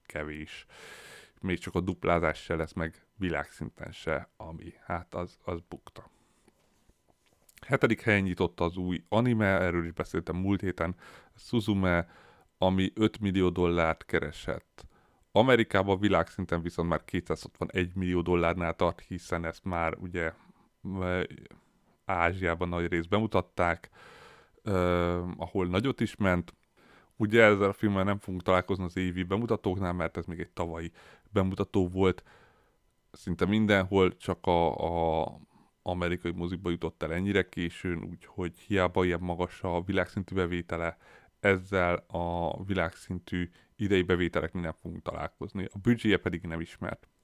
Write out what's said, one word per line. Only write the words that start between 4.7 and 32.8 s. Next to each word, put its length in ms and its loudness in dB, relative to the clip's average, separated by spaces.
hát 300 -10
az, 300 -10
az 240 -6
bukta. 420 -18
Hetedik 340 2
helyen 220 4
nyitotta 420 0
az 120 -2
új 320 -4
anime, 380 2
erről 380 2
is 80 -8
beszéltem 440 -6
múlt 240 0
héten, 340 -4
Suzume, 720 0
ami 360 2
öt 260 0
millió 280 2
dollárt 560 0
keresett. 800 -6
Amerikában 640 4
világszinten 640 0
viszont 260 -2
már 160 0
kétszázhatvanegy 920 -4
millió 260 0
dollárnál 560 0
tart, 240 0
hiszen 440 -8
ezt 200 -10
már 340 -2
ugye, 340 -6
ö, 220 -2
Ázsiában 640 0
nagy 180 -2
részt 220 -2
bemutatták, 800 0
ö, 600 2
ahol 300 -2
nagyot 340 0
is 160 -2
ment. 380 2
Ugye 260 6
ezzel 260 8
a 40 2
filmmel 320 0
nem 140 0
fogunk 240 -8
találkozni 420 2
az 120 -6
évi 260 -2
bemutatóknál, 680 0
mert 240 -4
ez 80 -6
még 160 -10
egy 100 -8
tavalyi 420 -6
bemutató 580 0
volt. 340 2